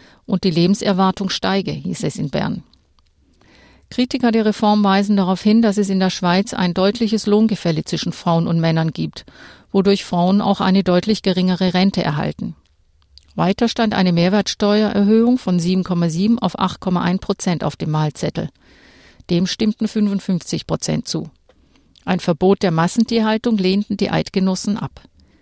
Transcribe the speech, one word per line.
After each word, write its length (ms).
und 200
die 60
Lebenserwartung 800
steige, 440
hieß 320
es 120
in 140
Bern. 340
Kritiker 420
der 120
Reform 380
weisen 340
darauf 260
hin, 200
dass 160
es 100
in 120
der 100
Schweiz 440
ein 200
deutliches 520
Lohngefälle 580
zwischen 280
Frauen 340
und 140
Männern 320
gibt, 320
wodurch 340
Frauen 380
auch 180
eine 220
deutlich 400
geringere 500
Rente 300
erhalten. 520
Weiter 340
stand 260
eine 180
Mehrwertsteuererhöhung 1300
von 220
sieben 240
Komma 260
sieben 280
auf 200
acht 220
Komma 220
ein 160
Prozent 460
auf 120
dem 160
Wahlzettel. 580
Dem 160
stimmten 420
fünfundfünfzig 800
Prozent 420
zu. 220
Ein 160
Verbot 420
der 100
Massentierhaltung 840
lehnten 400
die 140
Eidgenossen 680
ab. 240